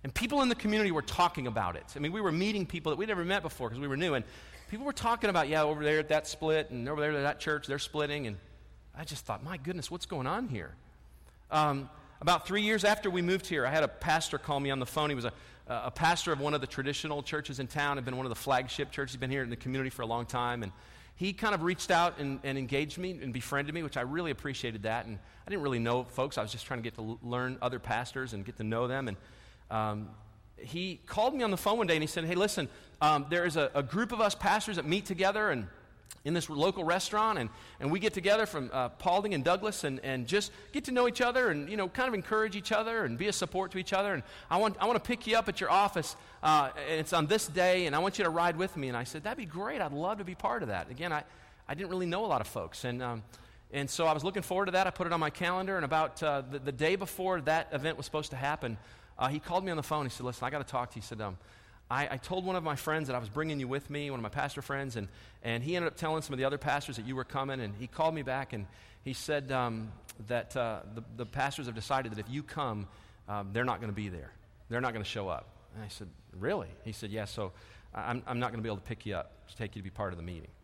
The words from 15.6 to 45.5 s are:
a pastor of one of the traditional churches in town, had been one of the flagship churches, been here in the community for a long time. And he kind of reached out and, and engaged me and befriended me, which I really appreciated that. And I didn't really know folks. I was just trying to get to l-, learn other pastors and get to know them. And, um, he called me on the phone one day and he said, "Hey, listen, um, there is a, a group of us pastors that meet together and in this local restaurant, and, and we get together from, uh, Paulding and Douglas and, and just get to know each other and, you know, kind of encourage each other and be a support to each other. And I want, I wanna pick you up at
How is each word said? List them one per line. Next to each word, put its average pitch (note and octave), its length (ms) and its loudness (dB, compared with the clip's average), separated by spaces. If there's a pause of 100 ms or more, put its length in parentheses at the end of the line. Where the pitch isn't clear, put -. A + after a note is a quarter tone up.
a A#2+ 240 -4
pastor E3 400 4
of C#3+ 80 2
one D3 140 2
of C#3+ 80 2
the C3 60 -6
traditional D3 540 -4
churches C#3 380 -6
in B2+ 80 -4
town, C#3+ 300 0
had B2 80 -4
been B2+ 120 -2
one C3 80 -2
of B2+ 40 -2
the A2+ 60 -2
flagship C3+ 560 0
churches, C3 260 -4
been B2+ 140 -2
here C3+ 120 0
in A#2+ 60 -4
the A#2 60 -4
community C3 340 -2
for B2+ 120 -8
a A#2 40 -2
long A#2 200 0
time. A#2+ 380 -2
And G2 80 -6 (440)
he F#3+ 180 -2
kind G#3+ 200 2
of D#3+ 100 2
reached F3+ 280 0
out E3+ 280 6
and, C3+ 240 -2
and C3+ 140 -2
engaged C3+ 400 0
me F3+ 140 -4 (100)
and B2 120 -6
befriended C#3+ 420 -2
me, E3+ 80 -2
which C#3+ 140 -4
I - 40 0
really D3+ 300 -2
appreciated A#2+ 520 -4
that. A2 220 0
And G#2+ 140 -8 (260)
I - 40 -12
didn't F#3+ 140 -2
really B2+ 160 2
know A#2+ 260 2
folks. C#3 320 -2
I A2+ 40 0
was A2 100 -2
just - 140 -8
trying B2 140 -4
to A2+ 40 -8
get A2+ 120 -6
to A2+ 60 -10
l-, A2+ 200 -6
learn B2 400 -2
other B2 180 -2
pastors A#2+ 540 -4
and G2 120 -6
get A#2 120 -12
to A2 60 -6
know A2+ 240 2
them. C3 220 -2
And, F#2+ 80 -6 (540)
um, G#2+ 380 -2 (480)
he F3 480 -6
called B3 280 2
me C4 100 0
on G#3+ 80 4
the F3+ 60 2
phone G#3 200 2
one G#3+ 100 2
day E3 80 6
and D3+ 80 2
he D3+ 40 -2
said, D#3+ 180 -2
"Hey, E3+ 100 0
listen, F#3 320 2 (340)
um, D3 280 6
there F3 160 4
is D#3+ 100 2
a, C#3+ 180 4
a C#3+ 100 2
group G3 280 0
of A#3 80 -2
us G#3 160 6
pastors G3+ 400 2
that E3 100 -2
meet F#3+ 200 2
together G3 460 2
and A2+ 160 -2 (580)
in D3 80 0
this E3+ 160 0
local E3+ 340 2
restaurant, F#3+ 560 2
and, A2+ 100 -2 (300)
and C3+ 100 0
we E3+ 80 2
get G#3 160 2
together G3+ 320 4
from, C#3+ 280 -4
uh, B2 160 0
Paulding G3 440 2
and C#3+ 80 2
Douglas F#3+ 440 2
and, C3+ 160 -2
and B2+ 260 -2
just G3 240 0 (220)
get C#4+ 100 -2
to C4 80 -6
know B3 160 6
each A#3+ 140 0
other B3 280 4
and, D3 200 -2
you G#3+ 80 -2
know, F#3+ 100 0
kind B3+ 220 0
of A#3 40 0
encourage G#3+ 440 0
each G3+ 160 -2
other A3 320 2
and A#2 120 -2
be G3 120 0
a F#3+ 40 0
support F#3 380 -2
to F#3+ 60 -4
each F#3 160 -2
other. G3 200 4
And C#3 100 -2 (260)
I E3 80 4
want, G#3+ 240 4
I F#3+ 40 4
wanna A3+ 140 4
pick A#3+ 280 -2
you A3 100 4
up A3 100 2
at G3 140 -2